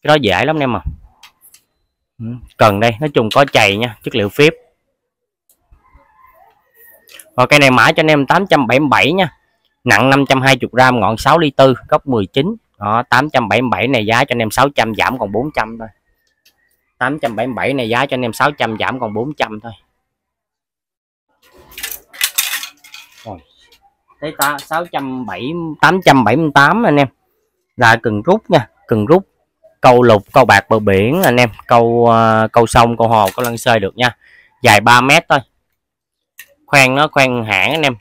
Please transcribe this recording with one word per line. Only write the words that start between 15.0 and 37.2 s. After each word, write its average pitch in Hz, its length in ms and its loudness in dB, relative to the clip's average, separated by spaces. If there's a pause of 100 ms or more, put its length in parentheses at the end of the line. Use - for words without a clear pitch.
còn 104 140 -8
bốn 127 220 -6
trăm 113 240 -6
thôi. 113 100 -14 (1080)
Tám 139 200 -4
trăm 120 180 -6
bảy 117 100 -6
mươi 127 80 -10
bảy 98 200 -6
này 123 140 -6
giá 123 180 -2
cho 139 80 -8
anh 127 100 -6
em 113 80 -6
sáu 143 180 -2
trăm, 113 280 -6
giảm 110 220 -6
còn 107 140 -8
bốn 127 200 -8
trăm 110 260 -8
thôi. 117 120 -16 (3500)
Rồi. 98 140 -14 (840)
Tới 156 180 -12
ta, 143 200 -4
sáu 165 280 -8
trăm 131 400 -10
bảy, 101 260 -10 (280)
tám 170 240 2
trăm 139 200 4
bảy 110 120 2
mươi 160 180 -2
tám 160 320 2
anh 147 100 2
em. 139 120 2 (680)
Là 117 260 4
cần 104 200 -4
rút 196 280 -2
nha, 143 180 0 (180)
cần 107 200 -2
rút. 180 220 2 (520)
Câu 123 220 4
lục, 110 200 4 (100)
câu 131 120 4
bạc 98 240 0
bờ 110 100 0
biển 107 440 0
anh 123 140 2
em, 123 120 2 (180)
câu, 117 440 2
ờ, 110 420 2
câu 117 140 2
sông, 117 300 2
câu 113 120 0
hồ, 107 180 2 (100)
câu 123 80 -6
lăng 117 140 -6
xê 117 200 0
được 98 180 -6
nha. 120 200 -4 (460)
Dài 107 180 4
ba 120 200 4
mét 139 280 2
thôi. 147 100 0 (1300)
Khoan 131 280 2
nó 151 140 0
khoan 123 360 -2